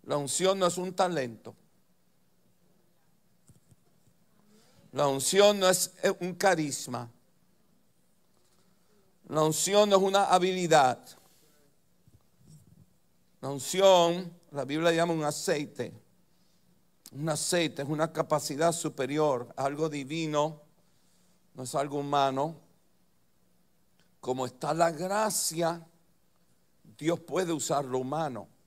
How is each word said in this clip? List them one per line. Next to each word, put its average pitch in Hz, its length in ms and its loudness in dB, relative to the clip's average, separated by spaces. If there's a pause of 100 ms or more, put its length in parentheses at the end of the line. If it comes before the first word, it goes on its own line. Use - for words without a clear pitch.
La 131 80 -4
unción 170 420 0
no 185 100 2
es 175 100 0
un 185 160 -6
talento. 139 600 -4 (3500)
La 143 160 0
unción 196 500 4
no 185 80 4
es, 185 340 2
eh, 190 200 2
un 180 120 -6
carisma. 143 760 -2 (2250)
La 156 160 0
unción 196 460 4
no 196 80 6
es 185 40 8
una 196 220 2
habilidad. 175 800 2 (2250)
La 135 80 -8
unción, 175 840 4 (200)
la 143 120 -6
Biblia 160 300 0
llama 170 180 2
un 156 140 -2
aceite. 147 680 -4 (1200)
Un 147 160 -8
aceite 156 540 -2
es 139 80 -6
una 156 240 -2
capacidad 156 580 -2
superior, 139 840 -2
algo 143 320 -4
divino, 151 720 -4 (920)
no 127 100 -12
es 127 120 -8
algo 143 240 -2
humano. 143 560 0 (1700)
Como 127 240 -4
está 147 280 -8
la 170 160 2
gracia, 170 960 -4 (1120)
Dios 160 220 -2
puede 170 320 -4
usar 147 320 -2
lo 127 160 -4
humano. 131 480 -6 (200)